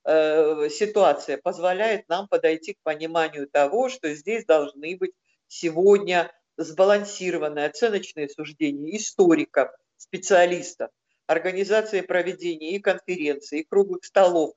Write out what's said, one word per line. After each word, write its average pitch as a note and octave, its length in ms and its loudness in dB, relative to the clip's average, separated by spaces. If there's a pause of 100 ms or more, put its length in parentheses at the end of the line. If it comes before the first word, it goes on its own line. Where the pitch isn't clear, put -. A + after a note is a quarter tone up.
э, D#3 640 2
ситуация E3 680 0
позволяет F#3 720 -2
нам G3 200 -4
подойти E3 460 -2
к - 100 -20
пониманию D#3 640 -4
того, D3+ 420 0
что D3+ 240 -8
здесь G#3+ 320 -6
должны D3+ 520 0
быть F#3 140 -6 (360)
сегодня F3 840 2 (260)
сбалансированные E3 1080 0
оценочные F#3+ 640 -4
суждения D3+ 680 -6
историков, E3 720 2 (280)
специалистов, F3 920 0 (380)
организация F#3+ 760 -2
проведения F3 680 -4
и G3+ 80 -6
конференций, D3+ 800 -4
и - 40 -8
круглых F#3+ 400 0
столов, F3 520 2